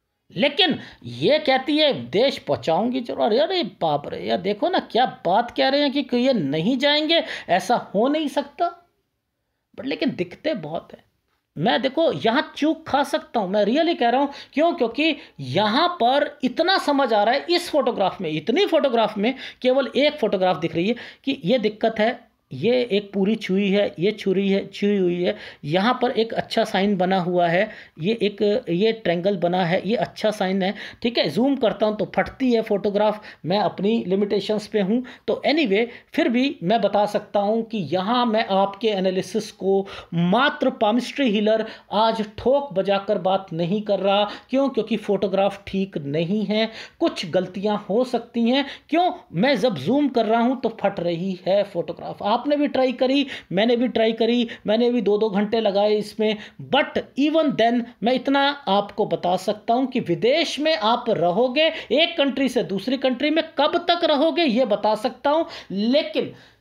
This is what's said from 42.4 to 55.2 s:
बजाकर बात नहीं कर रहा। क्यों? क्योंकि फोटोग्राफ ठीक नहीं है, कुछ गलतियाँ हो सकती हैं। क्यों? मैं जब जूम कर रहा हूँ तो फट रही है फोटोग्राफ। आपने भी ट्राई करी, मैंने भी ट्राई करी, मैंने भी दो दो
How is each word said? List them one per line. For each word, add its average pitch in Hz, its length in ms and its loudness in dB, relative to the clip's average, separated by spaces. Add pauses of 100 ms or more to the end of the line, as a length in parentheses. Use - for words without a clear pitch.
बजाकर 196 460 0
बात 190 340 0
नहीं 175 300 -2
कर 202 160 0
रहा। 202 320 2 (200)
क्यों? 269 180 2
क्योंकि 233 280 -2
फोटोग्राफ 196 680 0
ठीक 196 320 -4
नहीं 165 480 -2
है, 214 240 0 (300)
कुछ 311 300 -2
गलतियाँ 190 580 -2
हो 233 160 0
सकती 233 460 -2
हैं। 269 160 0 (220)
क्यों? 339 240 2 (200)
मैं 247 240 2
जब 214 180 0
जूम 240 340 0
कर 226 180 0
रहा 226 140 2
हूँ 254 200 2
तो 226 80 -2
फट 202 320 -2
रही 175 460 -4
है 196 160 2
फोटोग्राफ। 170 720 -4
आपने 294 200 0
भी 294 120 2
ट्राई 262 240 2
करी, 262 340 2 (260)
मैंने 233 240 4
भी 240 120 0
ट्राई 220 240 2
करी, 233 360 0 (180)
मैंने 233 240 2
भी 247 100 0
दो 202 180 2
दो 214 120 0